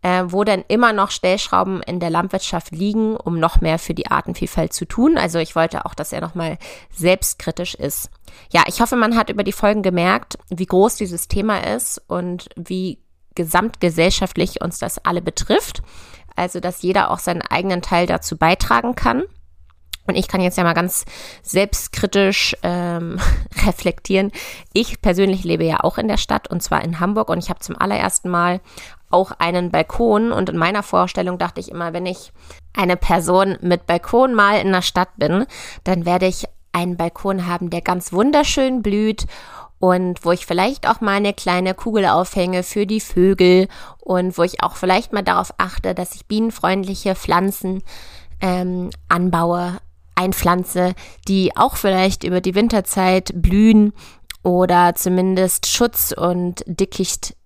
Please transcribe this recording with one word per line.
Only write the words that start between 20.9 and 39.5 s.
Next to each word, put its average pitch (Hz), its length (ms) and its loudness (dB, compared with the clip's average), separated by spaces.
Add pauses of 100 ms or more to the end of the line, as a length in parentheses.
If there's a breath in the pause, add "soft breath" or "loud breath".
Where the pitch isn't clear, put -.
selbstkritisch, - 1200 0
ähm, 175 560 -4 (200 loud breath)
<laughs> - 260 0
reflektieren. 196 680 0 (400 loud breath)
Ich - 300 -2
persönlich 190 420 2
lebe 165 220 0
ja 160 180 0
auch - 140 0
in 220 100 -2
der 208 80 0
Stadt, - 340 -2
und 175 140 -4
zwar - 180 -2
in 170 200 -4
Hamburg. 208 280 0
Und - 100 0
ich - 100 -8
habe 185 100 -6
zum - 160 -10
allerersten - 540 -2
Mal 180 320 0 (480 loud breath)
auch - 300 2
einen 175 300 0
Balkon. 214 640 2
Und 185 180 0
in 165 80 -4
meiner 190 260 0
Vorstellung 180 540 0
dachte 175 220 -4
ich 180 120 -14
immer, 170 200 -8
wenn 175 140 -6
ich 180 260 -8 (420 loud breath)
eine 180 220 2
Person 180 640 2
mit 175 260 0
Balkon 240 480 2
mal 208 280 4
in 190 100 2
der 185 120 2
Stadt - 340 0
bin, 190 280 2 (380 loud breath)
dann 175 220 0
werde 180 220 2
ich 185 180 -2 (260)
einen 175 240 -2
Balkon 180 520 -4
haben, 175 220 -4
der 170 120 -4
ganz 180 320 -4
wunderschön 262 680 2
blüht 214 440 0 (540 loud breath)